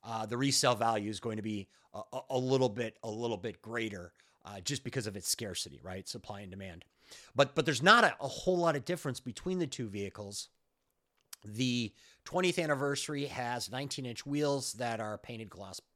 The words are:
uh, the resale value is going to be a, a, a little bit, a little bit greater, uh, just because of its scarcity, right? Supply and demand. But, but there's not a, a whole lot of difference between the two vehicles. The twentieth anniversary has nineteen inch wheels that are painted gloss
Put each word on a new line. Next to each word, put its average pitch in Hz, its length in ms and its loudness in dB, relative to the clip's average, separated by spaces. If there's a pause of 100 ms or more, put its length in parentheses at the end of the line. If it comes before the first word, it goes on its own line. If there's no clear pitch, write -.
uh, 110 240 -4
the 117 100 -2
resale 131 380 4
value 110 340 2
is 104 100 -4
going 110 180 -4
to 107 40 -4
be 101 260 -4 (240)
a, 104 100 -10 (120)
a, 127 60 -4 (120)
a 131 60 2
little 127 320 6
bit, 110 320 -4
a 113 80 -6
little 110 280 -2
bit 95 260 -8
greater, 107 500 -4 (300)
uh, 101 160 -12
just 131 240 -6
because 120 240 -4
of 101 80 -6
its 98 120 -8
scarcity, - 540 -4
right? 92 260 -10
Supply 104 340 -10
and 98 100 -14
demand. 95 340 -12 (500)
But, 135 200 6
but 156 100 2
there's 135 160 0
not 220 220 10
a, 151 180 6
a 139 60 -4
whole 185 300 0
lot 170 180 4
of 131 100 -4
difference 147 340 -2
between 185 380 -6
the 175 80 0
two 123 220 -6
vehicles. 101 600 -8 (920)
The 120 500 0 (300)
twentieth 180 340 2
anniversary 143 680 0
has 123 460 -4
nineteen 131 340 -6
inch 120 200 -8
wheels 143 480 0
that 117 260 -2
are 107 200 -4
painted 113 300 -12
gloss 95 300 -14 (160)